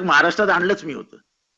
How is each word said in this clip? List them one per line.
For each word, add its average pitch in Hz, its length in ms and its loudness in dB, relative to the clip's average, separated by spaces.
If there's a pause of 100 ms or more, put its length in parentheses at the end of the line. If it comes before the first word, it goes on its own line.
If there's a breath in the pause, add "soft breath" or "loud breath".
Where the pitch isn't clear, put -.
महाराष्ट्रात 170 440 2
आणलंच 180 360 0
मी 151 100 -10
होतं. - 220 -18 (420)